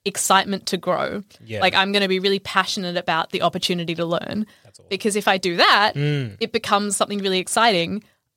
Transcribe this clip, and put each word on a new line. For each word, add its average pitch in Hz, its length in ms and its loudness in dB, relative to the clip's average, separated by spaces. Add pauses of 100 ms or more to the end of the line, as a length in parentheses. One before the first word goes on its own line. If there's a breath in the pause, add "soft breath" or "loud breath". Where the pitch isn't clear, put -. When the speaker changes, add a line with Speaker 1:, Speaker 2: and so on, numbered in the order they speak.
Speaker 1:
excitement 190 640 0
to 196 100 -2
grow." 170 460 -2 (200)
Speaker 2:
Yeah. 110 180 -6
Speaker 1:
Like, 185 120 4
I'm 190 180 2
gonna 202 180 2
be 190 100 2
really 196 200 0
passionate 185 580 -2
about 170 340 -2
the 190 100 -4
opportunity 170 540 -2
to 170 100 -2
learn. 185 400 -4 (180 soft breath)
Speaker 2:
That's - 160 -20
awesome. - 100 -2
Speaker 1:
Because 202 260 0
if 208 120 0
I 196 100 4
do 180 200 -2
that, 233 380 4
Speaker 2:
Mm. 143 440 -2
Speaker 1:
it 226 120 -2
becomes 208 440 0
something 202 240 -2
really 190 200 0
exciting. 190 640 0 (340 soft breath)